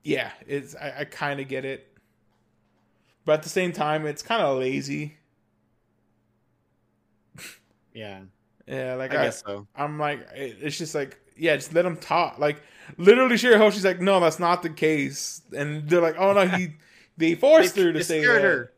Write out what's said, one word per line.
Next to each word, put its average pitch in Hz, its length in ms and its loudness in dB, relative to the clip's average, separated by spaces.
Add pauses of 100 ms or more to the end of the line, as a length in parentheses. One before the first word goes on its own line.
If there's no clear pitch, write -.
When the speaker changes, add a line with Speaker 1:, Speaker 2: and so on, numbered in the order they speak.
Speaker 1:
yeah, 135 280 -4 (160)
it's, 143 280 -10
I, 139 240 -14
I 151 60 -8
kinda 143 380 -8
get 131 220 -10
it. - 300 -14 (1300)
But 151 80 2
at 151 100 0
the 160 60 -14
same 180 240 -2
time, 151 320 -2
it's 147 180 -8
kinda 202 300 0
lazy. 139 640 -6 (2750)
Speaker 2:
Yeah. 101 280 -16 (460)
Speaker 1:
Yeah, 131 280 -8
like, 131 180 -8
Speaker 2:
I 147 80 0
Speaker 1:
I 143 40 2
Speaker 2:
guess 113 200 -6
so. 101 300 -12
Speaker 1:
I'm 151 240 -8
like, 147 200 -4 (160)
it, 120 260 -12
it's 147 160 -8
just 160 180 -10
like, 139 240 -8 (160)
yeah, 156 200 0
just 139 180 -10
let 175 120 4
'em 170 120 -4
talk. 165 420 -2
Like, 147 220 -2 (360)
literally, 240 380 6
Shirahoshi's 214 480 4
like, 185 160 0
"No, 190 200 4
that's 160 200 2
not 175 220 0
the 170 80 -6
case." 147 720 -4 (140)
And 147 340 -8
they're 175 120 4
like, 160 160 0
"Oh, 190 160 2
no, 196 140 4
he, 180 280 -4 (200)
Speaker 2:
<laughs> - 220 -20
Speaker 1:
they 165 180 2
forced 320 400 6
Speaker 2:
They, 196 80 2
Speaker 1:
her 175 100 4
to 156 60 -2
Speaker 2:
they 175 40 -2
Speaker 1:
say 160 180 -2
Speaker 2:
scared 240 160 4
Speaker 1:
that." 196 60 4
Speaker 2:
her. 143 340 0